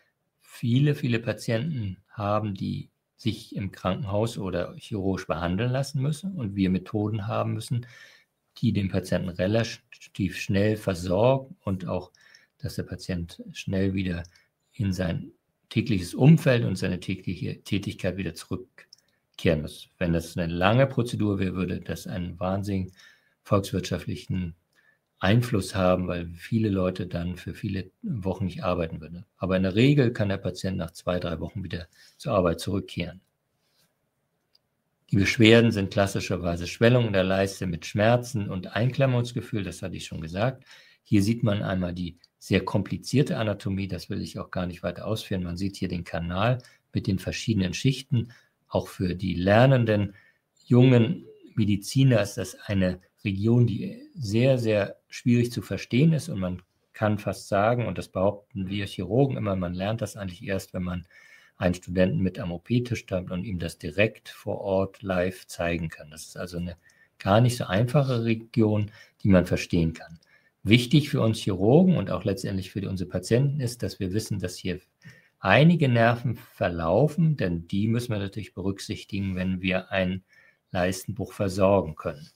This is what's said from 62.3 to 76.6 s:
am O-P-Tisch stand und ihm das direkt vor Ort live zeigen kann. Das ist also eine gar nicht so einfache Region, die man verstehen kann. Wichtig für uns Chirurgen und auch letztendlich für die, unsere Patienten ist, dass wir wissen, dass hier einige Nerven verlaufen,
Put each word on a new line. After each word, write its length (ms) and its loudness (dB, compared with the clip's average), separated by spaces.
am 100 -6
O-P-Tisch 500 -2
stand 300 -6
und 140 -6
ihm 160 -6
das 180 -6
direkt 520 -2
vor 320 -8
Ort 400 -2
live 440 -2
zeigen 440 -4
kann. 200 -18
Das 160 -16
ist 100 -18
also 200 -10
eine 200 -8
gar 200 6
nicht 160 4
so 100 -4
einfache 580 2
Region, 640 2
die 60 2
man 180 8
verstehen 460 0
kann. 260 -16
Wichtig 460 6
für 100 0
uns 180 2
Chirurgen 580 4
und 140 -2
auch 140 -2
letztendlich 460 -2
für 100 -6
die, 60 -4
unsere 240 -4
Patienten 500 0
ist, 220 -4
dass 160 -6
wir 140 -4
wissen, 260 -2
dass 180 -6
hier 240 -6
einige 480 6
Nerven 480 2
verlaufen, 1000 0